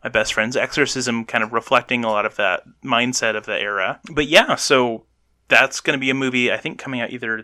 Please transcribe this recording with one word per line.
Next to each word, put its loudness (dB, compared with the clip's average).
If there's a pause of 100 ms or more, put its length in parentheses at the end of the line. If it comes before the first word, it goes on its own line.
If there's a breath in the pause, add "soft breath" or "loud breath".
My -6
Best 0
Friend's 0
Exorcism, 0
kind 0
of -8
reflecting 0
a 0
lot 0
of -4
that 0 (200)
mindset 0
of -6
the -4
era. -4 (100)
But -2
yeah, 4
so 0 (440)
that's 4
gonna -2
be -2
a 2
movie, 0
I 0
think, -8
coming -6
out -6
either -6